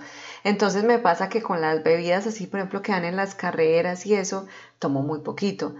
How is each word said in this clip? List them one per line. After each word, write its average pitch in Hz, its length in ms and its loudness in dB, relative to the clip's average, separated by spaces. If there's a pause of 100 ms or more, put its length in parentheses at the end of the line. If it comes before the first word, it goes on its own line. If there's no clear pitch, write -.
(440)
Entonces 202 400 2
me 233 140 6
pasa 190 320 2
que 226 120 0
con 180 200 -2
las 156 200 2
bebidas 175 440 2
así, 220 200 -6
por 196 140 -4
ejemplo, 196 220 -4
que 208 100 -2
dan 180 140 0
en 175 100 -4
las 196 180 -2
carreras 170 720 2
y 202 80 4
eso, 190 320 -2 (320)
tomo 139 240 0
muy 151 180 -2
poquito. - 600 -4